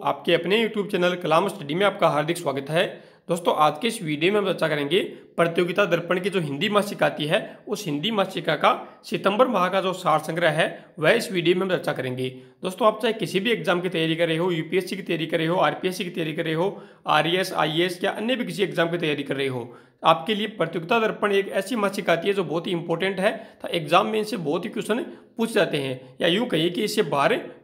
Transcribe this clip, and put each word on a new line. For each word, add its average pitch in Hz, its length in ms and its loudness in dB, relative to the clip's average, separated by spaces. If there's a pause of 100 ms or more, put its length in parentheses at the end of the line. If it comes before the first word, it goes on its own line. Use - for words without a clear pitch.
आपके 147 300 0
अपने 175 260 2
YouTube 220 320 -2
चैनल 180 240 2
कलाम 170 320 2
स्टडी 147 280 -6
में 196 100 2
आपका 190 240 2
हार्दिक 151 280 0
स्वागत 139 320 -4
है। 170 160 2 (440)
दोस्तों, 175 260 2
आज 151 260 4
के 240 60 0
इस 226 160 -4
वीडियो 151 300 2
में 214 60 4
हम 202 80 0
चर्चा 170 200 0
करेंगे 151 340 0 (360)
प्रतियोगिता 175 480 2
दर्पण 170 340 0
की 190 100 -2
जो 185 100 -2
हिंदी 156 300 -2
मासिक 202 340 0
आती 147 220 0
है, 185 420 -2
उस 226 180 -6
हिंदी 156 260 -2
मासिका 175 440 0
का - 480 0
सितंबर 208 440 2
माह 185 220 2
का 190 120 0
जो 180 140 0
सार 156 260 2
संग्रह 165 300 2
है, - 480 -2
वह 156 120 4
इस 226 200 2
वीडियो 175 240 4
में 185 60 0
हम 190 80 0
चर्चा 165 240 0
करेंगे। 127 360 -4 (340)
दोस्तों, 190 240 2
आप 214 140 2
चाहे 226 140 2
किसी 185 240 -2
भी 226 120 0
एग्जाम 175 300 0
की 180 80 -2
तैयारी 160 260 0
कर 170 120 2
रहे 160 100 0
हो, 180 140 0
यूपीएससी 175 440 -2
की 190 60 -10
तैयारी 160 260 -4
कर 170 100 -2
रहे 160 100 0
हो, 175 100 0
आरपीएससी 185 460 0
की 180 60 -6
तैयारी 160 240 -4
कर 160 120 -4
रहे 160 100 -2
हो, 185 220 -2 (300)
आरएएस, 170 480 2
आईएएस 165 480 0
या 196 100 0
अन्य 233 220 -2
भी 226 100 -4
किसी 175 180 -2
एग्जाम 165 280 0
की 175 60 -2
तैयारी 147 260 -2
कर 139 120 -4
रहे 135 140 -2
हो, 127 260 -8 (280)
आपके 165 320 2
लिए 208 140 -2
प्रतियोगिता 170 500 -2
दर्पण 208 340 0
एक 196 180 2
ऐसी 196 240 -2
मासिक 202 340 -2
आती 165 180 2
है 202 60 2
जो 190 100 0
बहुत 165 240 -4
ही 208 40 -2
इंपॉर्टेंट 175 480 -2
है, 202 120 2 (300)
तो - 80 -10
एग्जाम 170 380 2
में 214 120 -2
इनसे 214 200 -4
बहुत 165 260 -2
ही 220 40 -6
क्वेश्चन 220 360 -4 (320)
पूछ 226 160 -2
जाते 170 240 2
हैं, 135 440 -6
या 180 60 2
यूँ 196 200 2
कहिए 165 220 0
कि 220 140 -2
इससे 208 200 0
बाहर 151 320 2 (280)